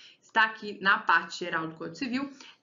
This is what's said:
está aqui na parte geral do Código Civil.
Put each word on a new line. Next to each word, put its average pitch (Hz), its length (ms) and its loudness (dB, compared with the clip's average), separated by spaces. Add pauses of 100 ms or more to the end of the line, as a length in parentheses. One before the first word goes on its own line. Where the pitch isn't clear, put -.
(220)
está - 220 2
aqui 214 360 -4
na 196 200 4
parte 180 400 2
geral 170 280 -4
do 160 80 -12
Código 165 200 -10
Civil. 269 360 -4 (320)